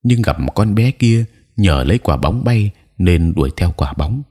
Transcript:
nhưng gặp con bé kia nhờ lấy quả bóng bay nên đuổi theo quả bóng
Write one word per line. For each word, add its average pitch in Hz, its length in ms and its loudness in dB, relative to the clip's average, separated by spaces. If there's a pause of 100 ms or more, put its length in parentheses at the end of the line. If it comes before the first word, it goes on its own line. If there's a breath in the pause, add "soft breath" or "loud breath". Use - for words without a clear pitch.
nhưng 120 180 2
gặp 90 160 -2 (180)
con 104 200 0
bé 117 160 2
kia 117 340 0 (300 soft breath)
nhờ 82 280 2
lấy 85 140 2
quả 71 200 -2
bóng 92 260 -2
bay 107 280 0 (260 soft breath)
nên 85 360 2
đuổi 71 240 0
theo 85 140 0
quả - 220 -4
bóng 92 380 -4